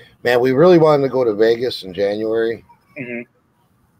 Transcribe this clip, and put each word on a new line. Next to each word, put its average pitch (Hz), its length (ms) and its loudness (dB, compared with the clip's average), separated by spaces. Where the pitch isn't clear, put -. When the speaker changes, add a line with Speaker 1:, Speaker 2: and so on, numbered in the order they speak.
Speaker 1:
man, 120 180 0
we 131 100 0
really 170 260 6
wanted 151 260 4
to 131 60 -2
go 127 140 -2
to 110 100 0
Vegas 117 500 -2
in 92 100 -14
January, 110 680 -4
Speaker 2:
Mm-hmm. 120 220 -12